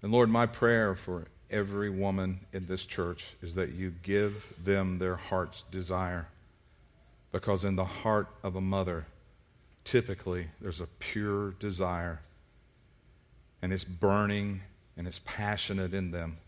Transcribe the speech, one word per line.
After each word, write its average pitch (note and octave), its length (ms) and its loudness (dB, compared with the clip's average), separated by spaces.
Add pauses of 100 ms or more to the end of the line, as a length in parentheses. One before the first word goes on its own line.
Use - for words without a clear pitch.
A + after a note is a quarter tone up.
And G#2 100 0
Lord, A#2+ 160 8
my A#2 180 6
prayer A2+ 500 4
for F2+ 320 -8 (220)
every G2+ 400 0
woman F#2+ 520 0 (100)
in F#2+ 140 -6
this F#2 200 -4
church - 560 -6
is E2 140 -8
that F#2 160 0
you F2+ 220 -4 (100)
give G#2 580 0
them F#2+ 360 2
their F2+ 180 0
heart's F2 560 -4
desire. F2+ 560 -2 (1040)
Because F#2+ 320 0
in G2 140 2
the F#2 80 2
heart G#2 420 2 (160)
of F#2 140 -4
a F#2+ 40 -2
mother, F#2 460 0 (760)
typically F#2 640 0 (120)
there's F2 220 -6
a E2 60 -8 (120)
pure G2+ 520 -2
desire. F2+ 680 -4 (1400)
And F2+ 100 0
it's F#2+ 140 -2
burning G2+ 800 2 (340)
and F2 100 -6
it's F2 120 -8
passionate G2+ 760 -2
in F#2 180 -2
them. E2 360 -6